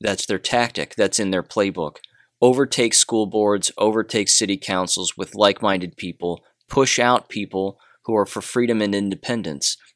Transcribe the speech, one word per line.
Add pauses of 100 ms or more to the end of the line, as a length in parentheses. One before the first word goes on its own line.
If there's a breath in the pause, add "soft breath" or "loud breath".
that's
their
tactic.
That's
in
their
playbook. (440 soft breath)
Overtake
school
boards,
overtake
city
councils
with
like-minded
people, (240)
push
out
people (260 soft breath)
who
are
for
freedom
and
independence. (180 soft breath)